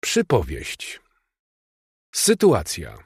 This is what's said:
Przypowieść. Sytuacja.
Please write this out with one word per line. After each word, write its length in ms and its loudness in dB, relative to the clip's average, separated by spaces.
Przypowieść. 1000 -2
Sytuacja. 920 2